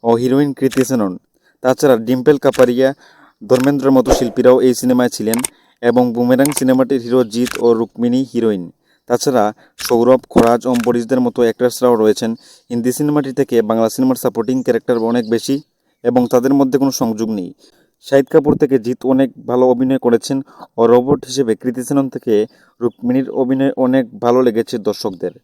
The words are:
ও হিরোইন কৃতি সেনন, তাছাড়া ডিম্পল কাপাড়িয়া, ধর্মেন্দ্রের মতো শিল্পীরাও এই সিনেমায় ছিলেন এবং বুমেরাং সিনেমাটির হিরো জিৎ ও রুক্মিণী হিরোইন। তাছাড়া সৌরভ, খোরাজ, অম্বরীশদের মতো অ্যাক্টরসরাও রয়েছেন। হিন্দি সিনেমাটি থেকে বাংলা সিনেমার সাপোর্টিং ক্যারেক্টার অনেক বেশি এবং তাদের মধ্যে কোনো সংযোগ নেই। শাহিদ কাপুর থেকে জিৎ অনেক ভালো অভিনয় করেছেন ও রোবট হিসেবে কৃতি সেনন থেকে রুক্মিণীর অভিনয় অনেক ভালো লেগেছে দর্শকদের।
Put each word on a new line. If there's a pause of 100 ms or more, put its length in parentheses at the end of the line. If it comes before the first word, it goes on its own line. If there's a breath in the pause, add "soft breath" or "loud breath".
ও (120)
হিরোইন
কৃতি
সেনন, (500)
তাছাড়া (120)
ডিম্পল
কাপাড়িয়া, (520 soft breath)
ধর্মেন্দ্রের
মতো
শিল্পীরাও (100)
এই
সিনেমায়
ছিলেন (520 soft breath)
এবং (120)
বুমেরাং (120)
সিনেমাটির
হিরো (140)
জিৎ (140)
ও (120)
রুক্মিণী (100)
হিরোইন। (460)
তাছাড়া (420 soft breath)
সৌরভ, (100)
খোরাজ, (120)
অম্বরীশদের
মতো
অ্যাক্টরসরাও
রয়েছেন। (380 soft breath)
হিন্দি
সিনেমাটি
থেকে (140)
বাংলা
সিনেমার
সাপোর্টিং (100)
ক্যারেক্টার (140)
অনেক
বেশি (480)
এবং (120)
তাদের
মধ্যে
কোনো
সংযোগ (100)
নেই। (560 soft breath)
শাহিদ
কাপুর
থেকে (100)
জিৎ (140)
অনেক (200)
ভালো
অভিনয়
করেছেন (420 loud breath)
ও (100)
রোবট (100)
হিসেবে
কৃতি
সেনন
থেকে (480 soft breath)
রুক্মিণীর (140)
অভিনয় (120)
অনেক (200)
ভালো
লেগেছে (120)
দর্শকদের। (100)